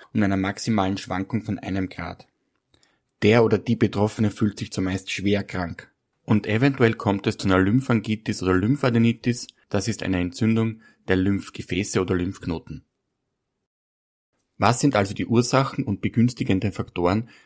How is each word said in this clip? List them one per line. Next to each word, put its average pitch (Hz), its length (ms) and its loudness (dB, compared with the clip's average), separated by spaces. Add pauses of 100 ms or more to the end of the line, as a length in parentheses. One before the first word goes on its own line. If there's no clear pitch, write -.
(120)
und 110 100 0
einer 98 140 2
maximalen 98 600 -2
Schwankung 95 420 -6
von 101 180 -6
einem 95 300 -4
Grad. - 400 -12 (920)
Der 113 220 6
oder 107 120 4
die 110 200 0
Betroffene 107 540 0
fühlt 104 280 -2
sich 107 140 -10
zumeist 95 380 -4
schwer 101 320 -2
krank. - 480 -8 (320)
Und 107 240 2
eventuell 120 460 2
kommt 101 340 -2
es 107 120 -2
zu 101 100 -2
einer 92 100 6
Lymphangitis 110 840 0
oder 92 100 2
Lymphadenitis, 117 920 2 (240)
das 98 180 -2
ist 107 140 -6
eine 92 180 -2
Entzündung 110 600 0 (260)
der 92 80 4
Lymphgefäße 98 840 -2
oder 92 120 0
Lymphknoten. 87 720 -6 (1700)
Was 110 220 4
sind 143 160 2
also 101 180 0
die - 100 -4
Ursachen 120 580 2
und 101 200 -4
begünstigenden 104 720 0
Faktoren 92 580 -2 (160)